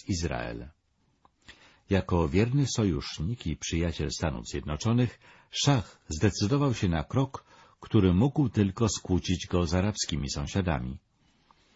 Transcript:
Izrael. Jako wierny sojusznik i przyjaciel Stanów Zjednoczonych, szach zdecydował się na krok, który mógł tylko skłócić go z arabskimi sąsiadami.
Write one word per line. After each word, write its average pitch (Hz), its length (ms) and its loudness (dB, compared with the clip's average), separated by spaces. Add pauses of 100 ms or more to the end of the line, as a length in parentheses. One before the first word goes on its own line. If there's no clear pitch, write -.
Izrael. 60 600 -4 (1200)
Jako 90 380 2
wierny 117 380 2
sojusznik 92 800 -2
i 76 100 -2
przyjaciel 82 540 -2
Stanów 64 380 -4
Zjednoczonych, 110 720 -2 (320)
szach - 580 -2
zdecydował 107 680 0
się 104 140 0
na 80 160 0
krok, - 400 -4 (360)
który 92 340 4
mógł 131 340 4
tylko 104 400 2
skłócić - 580 -2
go 87 200 2
z 78 80 -2
arabskimi 92 560 -2
sąsiadami. 73 680 -2 (760)